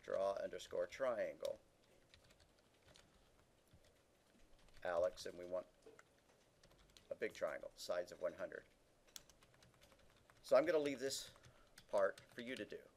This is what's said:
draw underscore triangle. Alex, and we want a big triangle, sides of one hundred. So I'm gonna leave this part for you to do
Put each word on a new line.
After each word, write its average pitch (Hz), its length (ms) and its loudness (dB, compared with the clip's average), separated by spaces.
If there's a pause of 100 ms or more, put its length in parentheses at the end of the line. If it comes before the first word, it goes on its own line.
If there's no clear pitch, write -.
draw 98 400 2
underscore 90 440 -4
triangle. 101 680 -2 (3250)
Alex, 90 400 2
and 92 120 -6
we 90 80 -8
want 90 200 -4 (1500)
a - 40 -4
big - 180 -2
triangle, - 440 -4
sides 90 340 -2
of 80 100 -10
one - 160 0
hundred. 87 260 -6 (1800)
So - 120 6
I'm 139 100 10
gonna 160 120 6
leave 143 220 2
this 131 300 -4 (600)
part 98 280 4 (140)
for 127 80 -8
you 120 140 -4
to 107 100 -4
do - 120 -10 (180)